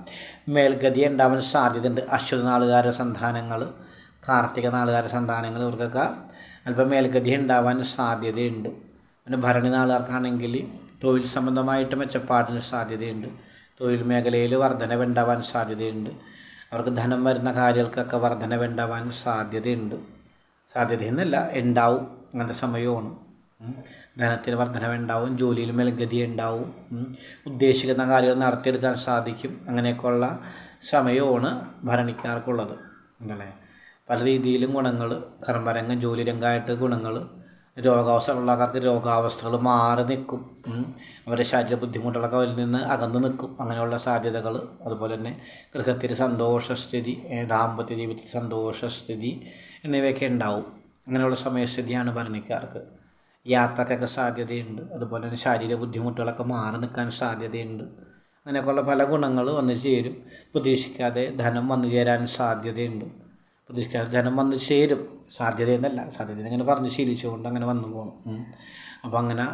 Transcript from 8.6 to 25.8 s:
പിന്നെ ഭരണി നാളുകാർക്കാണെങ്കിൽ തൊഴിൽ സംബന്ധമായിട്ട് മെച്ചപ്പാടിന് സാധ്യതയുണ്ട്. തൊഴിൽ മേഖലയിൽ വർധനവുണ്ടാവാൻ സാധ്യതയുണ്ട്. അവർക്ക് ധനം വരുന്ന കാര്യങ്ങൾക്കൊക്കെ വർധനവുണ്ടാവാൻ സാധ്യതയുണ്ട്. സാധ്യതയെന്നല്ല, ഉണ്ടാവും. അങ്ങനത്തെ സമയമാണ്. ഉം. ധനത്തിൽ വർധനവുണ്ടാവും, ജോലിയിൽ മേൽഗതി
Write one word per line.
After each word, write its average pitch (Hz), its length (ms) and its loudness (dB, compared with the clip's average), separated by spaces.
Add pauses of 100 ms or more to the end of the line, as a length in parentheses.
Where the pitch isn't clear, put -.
പിന്നെ - 680 -10
ഭരണി 123 320 4
നാളുകാർക്കാണെങ്കിൽ 123 1000 0 (320)
തൊഴിൽ 131 220 4
സംബന്ധമായിട്ട് 131 720 0
മെച്ചപ്പാടിന് 123 640 0
സാധ്യതയുണ്ട്. 113 680 -6 (540)
തൊഴിൽ 120 220 0
മേഖലയിൽ 120 520 4
വർധനവുണ്ടാവാൻ 120 840 2
സാധ്യതയുണ്ട്. 110 680 -4 (640)
അവർക്ക് 120 240 -2
ധനം 123 260 0
വരുന്ന 127 300 2
കാര്യങ്ങൾക്കൊക്കെ 123 640 2
വർധനവുണ്ടാവാൻ 117 960 -2
സാധ്യതയുണ്ട്. 110 840 -4 (800)
സാധ്യതയെന്നല്ല, 120 800 0
ഉണ്ടാവും. 123 500 6 (300)
അങ്ങനത്തെ 117 200 -4
സമയമാണ്. 117 720 -2 (360)
ഉം. 120 140 -10 (440)
ധനത്തിൽ 117 360 0
വർധനവുണ്ടാവും, 120 840 0
ജോലിയിൽ 117 340 2
മേൽഗതി 120 520 2